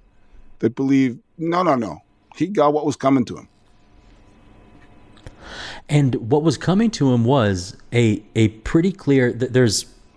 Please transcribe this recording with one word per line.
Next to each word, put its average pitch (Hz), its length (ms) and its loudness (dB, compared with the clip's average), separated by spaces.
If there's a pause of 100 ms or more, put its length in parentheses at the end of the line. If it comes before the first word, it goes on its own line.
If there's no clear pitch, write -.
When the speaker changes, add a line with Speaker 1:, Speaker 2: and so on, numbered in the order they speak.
(600)
Speaker 1:
that 113 160 -2
believe, 135 420 0 (200)
no, 170 260 -4
no, 156 120 2
no, 98 260 -6 (340)
he 160 120 -4
got 147 260 2
what 147 120 -2
was 143 100 -2
coming 135 300 0
to 85 120 -12
him. - 100 -20 (2500)
Speaker 2:
And 147 260 2
what 139 280 0
was 156 140 0
coming 208 340 0
to 135 200 0
him 117 140 2
was 104 500 0 (160)
a, 117 320 2 (120)
a 110 140 4
pretty 165 420 -2
clear, 135 420 0
th-, 123 180 -6
there's 120 340 2 (320)